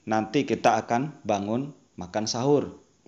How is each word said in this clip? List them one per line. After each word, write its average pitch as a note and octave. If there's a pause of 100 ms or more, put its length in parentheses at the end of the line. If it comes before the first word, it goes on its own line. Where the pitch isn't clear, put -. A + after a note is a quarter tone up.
nanti A2
kita A2
akan B2+ (100)
bangun G#2+ (180)
makan F2+
sahur B2 (260)